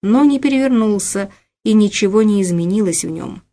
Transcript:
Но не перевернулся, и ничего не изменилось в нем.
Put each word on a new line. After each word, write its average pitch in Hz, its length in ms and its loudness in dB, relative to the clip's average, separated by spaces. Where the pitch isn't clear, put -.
Но 240 220 2
не 277 140 2
перевернулся, 226 920 0
и 220 80 0
ничего 208 500 2
не 208 200 2
изменилось 175 640 -2
в 165 40 -8
нем. 160 320 -12